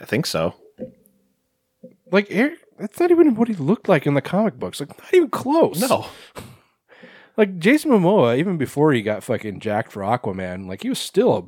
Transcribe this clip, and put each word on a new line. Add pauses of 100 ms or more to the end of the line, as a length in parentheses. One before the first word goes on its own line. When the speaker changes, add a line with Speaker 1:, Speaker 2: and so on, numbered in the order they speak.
Speaker 1:
I
think
so. (1600)
Speaker 2:
Like,
Eric, (180)
that's
not
even
what
he
looked
like
in
the
comic
books.
Like,
not
even
close.
Speaker 1:
No. (1300)
Speaker 2:
Like,
Jason
Momoa,
even
before
he
got
fucking
jacked
for
Aquaman,
like,
he
was
still
a